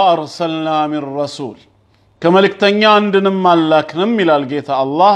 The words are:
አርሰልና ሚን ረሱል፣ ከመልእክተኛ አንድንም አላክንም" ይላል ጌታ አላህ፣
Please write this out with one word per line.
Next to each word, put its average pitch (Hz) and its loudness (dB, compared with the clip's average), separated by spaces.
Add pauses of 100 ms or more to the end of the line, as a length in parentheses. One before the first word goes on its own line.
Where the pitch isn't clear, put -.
አርሰልና 160 -2 (180)
ሚን 151 -6
ረሱል፣ 139 -8 (680)
ከመልእክተኛ 196 2
አንድንም 196 2
አላክንም" 165 2
ይላል 160 2
ጌታ 139 -6
አላህ፣ 156 2